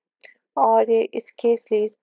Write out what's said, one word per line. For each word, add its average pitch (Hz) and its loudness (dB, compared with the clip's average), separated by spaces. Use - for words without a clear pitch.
और 226 2
इसके 226 -2
स्लीव्स 214 -4